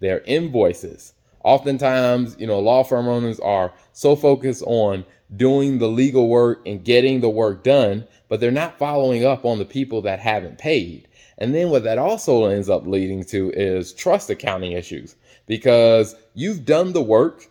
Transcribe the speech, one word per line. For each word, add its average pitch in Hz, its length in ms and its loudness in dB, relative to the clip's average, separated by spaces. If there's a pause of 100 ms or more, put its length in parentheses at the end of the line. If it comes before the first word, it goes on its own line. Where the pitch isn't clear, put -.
their 92 200 -2
invoices. 117 920 -2 (320)
Oftentimes, 127 960 0
you 107 80 -10
know, 107 120 -2
law 120 260 2
firm 123 220 -2
owners 120 340 -4
are 95 320 -2 (200)
so 143 240 2
focused 135 500 0
on 101 380 -2 (320)
doing 135 420 2
the 113 100 0
legal 127 400 2
work 120 380 2
and 95 180 -10
getting 123 360 4
the 120 80 2
work 107 340 -2
done, 113 440 2 (220)
but 110 120 -2
they're 120 100 2
not 156 280 -4
following 135 460 0
up 131 200 0
on 117 140 0
the 101 60 -4
people 113 380 -6
that 95 180 -4
haven't 101 380 -4
paid. 95 500 -4 (300)
And 123 160 -4
then 170 160 0
what 135 140 2
that 113 140 -2
also 147 460 0
ends 98 240 0
up 92 180 -2
leading 95 380 -4
to 95 280 -4
is 92 420 -4
trust 190 360 -2
accounting 92 420 -6
issues, 87 440 -12 (300)
because 113 680 4 (200)
you've 170 300 -8
done 165 280 0
the 170 100 0
work 110 480 0